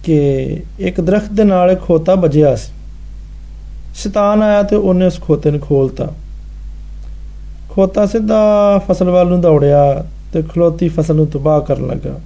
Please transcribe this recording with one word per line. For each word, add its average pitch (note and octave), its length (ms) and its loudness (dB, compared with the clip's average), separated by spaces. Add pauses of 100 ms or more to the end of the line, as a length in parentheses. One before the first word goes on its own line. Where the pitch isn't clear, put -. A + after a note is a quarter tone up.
ਕਿ D#3+ 120 2 (640)
ਇੱਕ F#3 220 -4
ਦਰਖਤ G#3 320 0
ਦੇ G#3 120 2
ਨਾਲ F#3 260 4
ਇੱਕ F#3 100 0
ਖੋਤਾ E3 340 2
ਵੱਜਿਆ D3+ 420 4
ਸੀ। - 160 -8 (1200)
ਸ਼ੈਤਾਨ G#3 480 0
ਆਇਆ G#3 200 4
ਤੇ G3+ 140 0
ਉਹਨੇ F#3 300 2
ਉਸ F3 140 0
ਖੋਤੇ D3+ 300 0
ਨੂੰ D3 100 0
ਖੋਲਤਾ। C3+ 520 -2 (1600)
ਖੋਤਾ F#3+ 360 2
ਸਿੱਧਾ G#3+ 720 2
ਫਸਲ F#3 320 0
ਵੱਲ F3+ 180 4
ਨੂੰ F3+ 120 2
ਦੌੜਿਆ C#3+ 640 4 (280)
ਤੇ E3 100 -2
ਖਲੋਤੀ E3+ 460 0
ਫਸਲ D#3+ 280 0
ਨੂੰ D#3 100 2
ਤਬਾਹ D3 340 0
ਕਰਨ C3 260 -4
ਲੱਗਾ। B2+ 400 -8